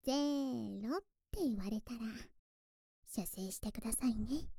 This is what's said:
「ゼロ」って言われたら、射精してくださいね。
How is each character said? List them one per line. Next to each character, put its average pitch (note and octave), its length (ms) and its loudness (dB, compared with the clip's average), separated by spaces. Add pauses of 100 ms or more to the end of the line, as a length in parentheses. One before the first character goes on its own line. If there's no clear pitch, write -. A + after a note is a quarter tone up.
「ゼ C4 100 2
ロ」 C4 840 2
っ G4+ 40 0 (300)
て G#4 160 -2
言 A3 120 4
わ F#3+ 100 -2
れ G#3+ 140 0
た B3 100 -8
ら、 A#3 80 -6 (1040)
射 F#3+ 200 -2
精 F#3+ 240 -4
し - 100 -6
て G#3+ 100 -2
く - 120 -6
だ A3+ 100 0
さ - 140 2
い A#3 80 6
ね。 A#3 340 0 (100)